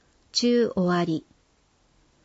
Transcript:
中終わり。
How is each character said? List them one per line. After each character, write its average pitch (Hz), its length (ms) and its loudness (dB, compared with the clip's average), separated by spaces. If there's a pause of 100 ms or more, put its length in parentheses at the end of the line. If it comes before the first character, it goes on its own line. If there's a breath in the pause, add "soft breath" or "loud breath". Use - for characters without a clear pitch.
(320)
中 240 420 2
終 185 100 0
わ 175 200 0
り。 160 200 -4 (1000)